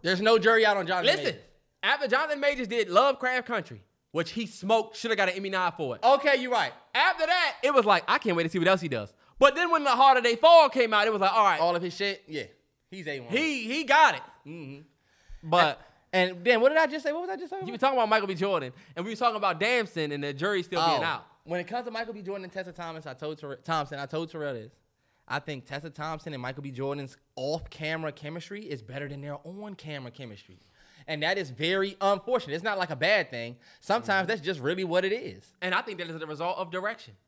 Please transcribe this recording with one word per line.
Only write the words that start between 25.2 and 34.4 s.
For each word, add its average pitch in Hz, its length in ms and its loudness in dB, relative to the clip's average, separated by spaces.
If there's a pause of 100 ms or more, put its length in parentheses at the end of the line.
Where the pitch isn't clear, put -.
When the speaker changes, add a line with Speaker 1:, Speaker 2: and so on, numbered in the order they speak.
Speaker 1:
I 143 140 -6
think 135 240 -10
Tessa 143 260 -12
Thompson 156 440 -10
and 127 80 -10
Michael 131 200 -10
B. 139 80 -12
Jordan's 135 460 -8 (180)
off-camera 156 760 -6
chemistry 165 500 -14
is 139 200 -10
better 135 260 -12
than 139 140 -12
their 143 220 -12
on-camera 160 680 -14
chemistry. 107 460 -18 (500)
And 151 160 -6
that 190 140 0
is 160 120 -6
very 185 500 -2
unfortunate. 196 540 0
It's 170 80 -6
not, 208 160 -2
like, 180 120 -2
a 151 60 -6
bad 175 340 2
thing. 120 260 -10 (240)
Sometimes 196 440 0
Speaker 2:
Mm-hmm. 170 40 -6
Speaker 1:
that's 208 140 -2